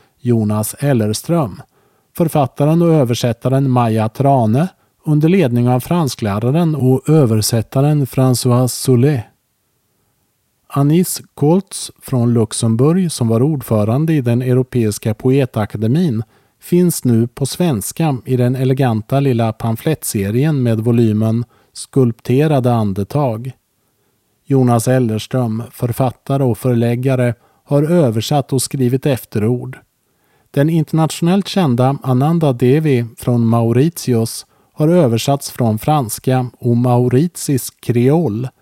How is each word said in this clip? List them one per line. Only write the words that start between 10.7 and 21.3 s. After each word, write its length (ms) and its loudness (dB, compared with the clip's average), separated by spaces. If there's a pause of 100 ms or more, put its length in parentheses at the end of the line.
Koltz 560 -2 (120)
från 320 0
Luxemburg, 800 0
som 160 -2
var 140 2
ordförande 720 0
i 80 0
den 220 0
Europeiska 720 -2
Poetakademin, 1080 -2 (380)
finns 440 0
nu 220 2
på 200 -6
svenska 800 -2
i 120 -2
den 200 0
eleganta 640 0
lilla 320 0
pamflettserien 1120 -2
med 180 0
volymen 640 2 (280)